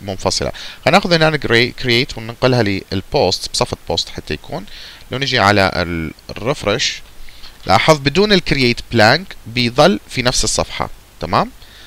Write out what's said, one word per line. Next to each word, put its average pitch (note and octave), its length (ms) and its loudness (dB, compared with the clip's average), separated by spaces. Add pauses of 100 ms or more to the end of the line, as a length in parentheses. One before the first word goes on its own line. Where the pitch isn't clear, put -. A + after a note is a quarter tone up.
منفصلة. F#2+ 500 -4 (320)
خلينا D#3 140 4
ناخذ F#3+ 140 0
هنا D#3+ 160 4
الجري-، A#2+ 540 2
create B2 360 0
وننقلها A#2+ 440 0
للبوست G2 880 -2
بصفة - 240 -2 (120)
بوست E2 200 -4
حتى - 260 -10
يكون. E3+ 320 -10 (440)
لو B2 80 -4
نجي C3+ 200 -2
على G2 360 4
ال-، E2 380 -4 (180)
الريفرش G#2+ 720 -4 (640)
لاحظ C#3+ 320 4
بدون D3 340 0
الكرييت C#3 480 2 (120)
بلانك A#2+ 440 2 (100)
بيظل B2 640 2
في - 140 -4
نفس - 220 0
الصفحة، - 460 -2 (300)
تمام؟ A#2+ 300 0 (360)